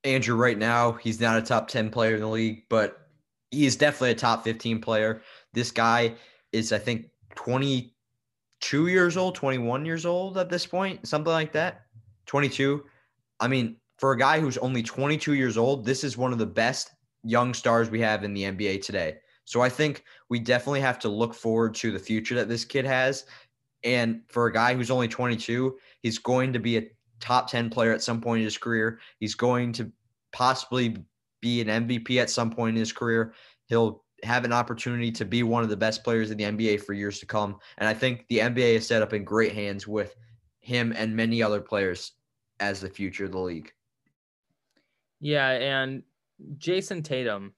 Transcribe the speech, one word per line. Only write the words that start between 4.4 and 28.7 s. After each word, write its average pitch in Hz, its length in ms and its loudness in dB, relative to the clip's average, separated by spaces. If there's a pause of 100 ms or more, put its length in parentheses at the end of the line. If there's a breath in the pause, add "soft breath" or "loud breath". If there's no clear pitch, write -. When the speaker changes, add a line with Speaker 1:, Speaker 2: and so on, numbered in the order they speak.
Speaker 1:
fifteen 113 380 -2
player. 110 400 0 (320 loud breath)
This 120 160 -2
guy 117 460 2 (360 loud breath)
is, 113 220 0
I 104 60 2
think, 113 320 -4 (240)
twenty-two - 1500 -4
years 180 280 4
old, 185 200 0
twenty-one 131 500 -2
years 165 220 -4
old 190 320 -2
at 175 100 -2
this 175 160 -2
point, 185 420 -4
something 156 240 0
like 160 200 0
that. 175 340 -4 (400)
Twenty-two. 139 580 0 (560 soft breath)
I 117 80 2
mean, 127 280 0 (240)
for 135 140 4
a 135 40 2
guy 143 220 4
who's 127 180 0
only 123 240 -2
twenty-two 147 540 -2
years 127 200 0
old, 120 300 2
this 131 180 0
is 120 140 -6
one 127 140 0
of 117 80 -2
the 110 80 0
best 113 420 0 (380)
young 120 280 2
stars 117 340 2
we 113 100 -2
have 107 240 2
in 101 120 -6
the 98 100 -4
N 95 100 -4
B 101 120 -2
A 95 100 0
today. 90 400 -4 (280 soft breath)
So - 140 -2
I 123 80 6
think 147 360 -2 (260 loud breath)
we 120 100 0
definitely 123 420 2
have 127 180 0
to 117 100 -2
look 113 240 0
forward 113 400 0
to 110 180 -4
the 95 60 -6
future 110 380 -4
that 113 120 0
this 117 160 -4
kid 131 220 -2
has. 131 400 0 (580 loud breath)
And 117 440 0
for 120 180 0
a 110 80 0
guy 120 220 4
who's 123 160 -2
only 123 160 2
twenty-two, 123 680 -2 (280 loud breath)
he's 113 160 -2
going 127 340 2
to 120 60 -2
be 113 180 0
a 110 100 -2 (320)
top 123 300 2
ten 117 220 -2
player 113 200 2
at 110 120 0
some 117 180 -2
point 117 200 0
in 110 40 0
his 107 140 -6
career. 113 400 0 (200 loud breath)